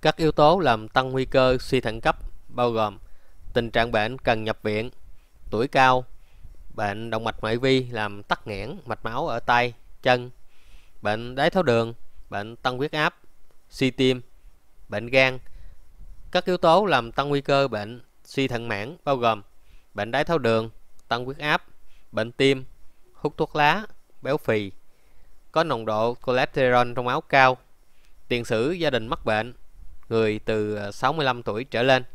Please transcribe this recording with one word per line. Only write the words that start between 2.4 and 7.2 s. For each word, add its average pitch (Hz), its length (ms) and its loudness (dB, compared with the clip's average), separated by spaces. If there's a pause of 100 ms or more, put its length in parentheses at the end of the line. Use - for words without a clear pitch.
bao 123 220 2
gồm 107 280 0 (540)
tình 117 180 0
trạng 117 220 2
bệnh 113 260 0
cần 110 260 0
nhập 110 180 -2
viện, 107 280 -2 (600)
tuổi 117 180 0
cao, 127 360 6 (720)
bệnh 110 360 -4
động 113 140 -4